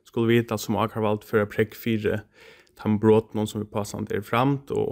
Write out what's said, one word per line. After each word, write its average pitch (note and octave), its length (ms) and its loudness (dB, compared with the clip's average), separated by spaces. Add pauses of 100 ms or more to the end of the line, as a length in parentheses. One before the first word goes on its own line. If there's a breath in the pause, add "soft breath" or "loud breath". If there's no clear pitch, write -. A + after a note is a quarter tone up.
skulle A#2 240 -2
vita A2+ 320 2
som - 160 -4
ákærvald G#2+ 480 0
for - 160 -2
å G#2 80 2
prekk A2 300 -2
fire G#2+ 480 -2 (500 soft breath)
tan G#2+ 240 0
brot, A2 360 4
noen G#2+ 120 -2
som G#2 160 -8
vi G#2 80 -10
passande G#2 400 -6
er G2+ 120 -4
framt, C3+ 500 0
og, G#2 200 0